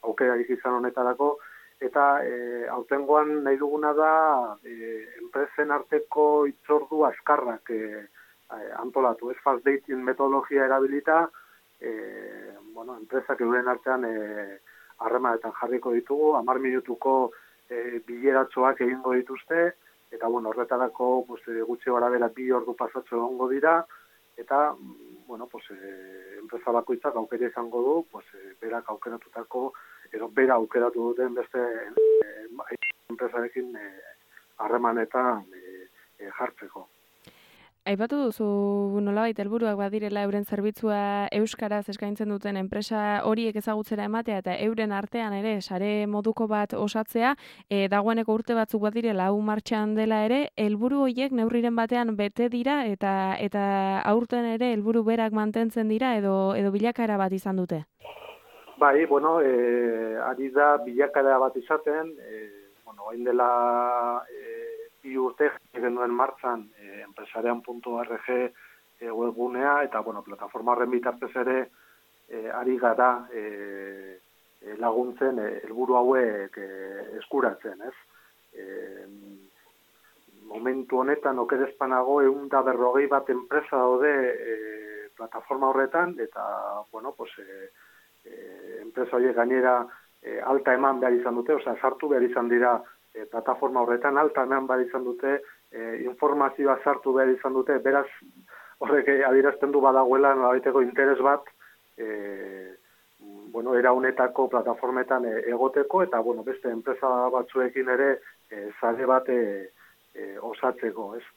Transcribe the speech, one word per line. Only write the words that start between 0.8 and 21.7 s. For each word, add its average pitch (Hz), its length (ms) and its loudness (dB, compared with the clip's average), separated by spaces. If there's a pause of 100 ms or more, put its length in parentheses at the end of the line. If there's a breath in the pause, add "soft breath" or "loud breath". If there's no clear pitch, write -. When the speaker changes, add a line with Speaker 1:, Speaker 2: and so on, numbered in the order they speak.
Speaker 1:
eta, 143 240 2 (200)
e, 120 440 -6
aurtengoan 147 760 2
nahi 135 160 2
duguna 151 360 0
da, 156 160 4 (500)
e, 113 320 -12 (260)
enpresen 143 500 -4
arteko 147 800 2
hitzordu 151 580 0
azkarrak, 123 640 0
e, 107 300 -6 (480 soft breath)
a-, 110 160 -12 (160)
antolatu, 123 500 0
ez, 123 120 -8
fast 127 220 2
dating 139 380 0
metodologia 135 640 2
erabilita, 139 560 2 (560 loud breath)
e, 117 140 -8 (800)
bueno, 117 240 -14
enpresak 131 440 -4
euren 123 300 2
artean, 127 340 -2
e, 104 540 -6 (420 loud breath)
harremanetan 120 560 -2
jarriko 120 380 -2
ditugu, 147 420 2
hamar 127 240 0
minutuko, 127 720 0 (380 loud breath)
e, 120 360 -8
bileratxoak 131 800 2
egingo 127 340 0
dituzte, 160 540 0 (400 soft breath)
eta, 113 160 -6
bueno, 117 240 -2
horretarako, 123 760 0
pues, 120 200 -14
e, 113 160 -4
gutxi 120 260 -6